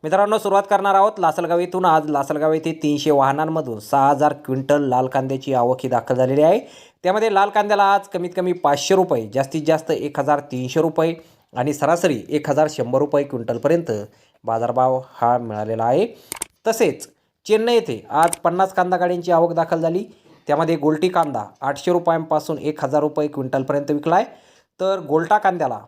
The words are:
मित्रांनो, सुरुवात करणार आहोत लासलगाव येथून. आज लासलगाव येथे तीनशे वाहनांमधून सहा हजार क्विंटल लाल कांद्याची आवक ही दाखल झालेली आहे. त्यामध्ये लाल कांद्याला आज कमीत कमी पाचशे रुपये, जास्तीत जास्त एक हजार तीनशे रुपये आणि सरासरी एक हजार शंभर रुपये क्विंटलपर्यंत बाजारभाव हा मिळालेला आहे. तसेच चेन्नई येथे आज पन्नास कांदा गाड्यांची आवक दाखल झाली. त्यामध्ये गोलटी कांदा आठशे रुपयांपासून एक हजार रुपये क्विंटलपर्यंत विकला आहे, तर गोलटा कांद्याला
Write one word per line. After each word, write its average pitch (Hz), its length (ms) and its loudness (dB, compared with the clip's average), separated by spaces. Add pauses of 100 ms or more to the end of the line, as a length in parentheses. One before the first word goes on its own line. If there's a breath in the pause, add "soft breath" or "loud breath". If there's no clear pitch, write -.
मित्रांनो, 202 340 2
सुरुवात 202 320 2
करणार 196 240 2
आहोत 202 260 4
लासलगाव 170 380 0
येथून. 180 260 -2
आज 160 260 2
लासलगाव 147 420 0
येथे 160 200 -2 (100)
तीनशे 147 300 0
वाहनांमधून 143 680 0
सहा 139 280 2
हजार 147 260 2 (100)
क्विंटल 135 440 0
लाल 127 200 2
कांद्याची 135 460 -4
आवक 123 280 2
ही 131 60 -4
दाखल 123 260 0
झालेली 131 280 2
आहे. 170 180 4 (440 loud breath)
त्यामध्ये 208 300 0
लाल 196 160 4
कांद्याला 202 440 2
आज 196 140 -2
कमीत 175 280 -6
कमी 180 180 -2
पाचशे 147 400 2
रुपये, 117 340 2
जास्तीत 135 380 -4
जास्त 156 260 0
एक 143 280 -4
हजार 143 220 2
तीनशे 127 400 -4
रुपये 165 320 0 (380 soft breath)
आणि 127 220 -2
सरासरी 147 540 0
एक 147 220 -4
हजार 151 200 2
शंभर 123 280 -2
रुपये 147 260 0
क्विंटलपर्यंत 131 680 -2 (540 soft breath)
बाजारभाव 120 540 0 (120)
हा 120 280 0
मिळालेला 110 460 -4
आहे. 143 220 2 (600 loud breath)
तसेच 220 400 -2 (400)
चेन्नई 226 280 2
येथे 131 260 0 (120)
आज 165 240 2
पन्नास 185 380 0
कांदा 180 220 0
गाड्यांची 175 360 -2
आवक 170 200 4
दाखल 165 280 0
झाली. 170 240 -2 (440 soft breath)
त्यामध्ये 156 280 0
गोलटी 151 320 0
कांदा 151 360 -2 (160)
आठशे 139 320 -2
रुपयांपासून 160 680 -2
एक 151 260 -6
हजार 143 160 0
रुपये 151 280 -2
क्विंटलपर्यंत 143 600 -4
विकला 151 260 0
आहे, 202 80 2 (560 soft breath)
तर 190 200 -2
गोलटा 160 380 0
कांद्याला 165 500 0